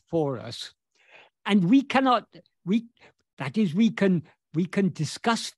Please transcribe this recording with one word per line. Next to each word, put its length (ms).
for 300
us. 340
And 240
we 140
cannot, 440
we, 220
that 200
is, 160
we 160
can, 320
we 120
can 240
discuss 680